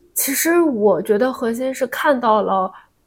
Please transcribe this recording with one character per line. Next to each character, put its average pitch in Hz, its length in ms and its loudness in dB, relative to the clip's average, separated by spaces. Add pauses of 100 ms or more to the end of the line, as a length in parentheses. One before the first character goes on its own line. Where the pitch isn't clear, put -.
(140)
其 - 180 -4
实 330 300 2
我 208 400 2
觉 208 160 0
得 254 160 0
核 233 180 -4
心 254 220 -4
是 262 140 -4
看 277 300 0
到 220 240 2
了 190 300 0 (360)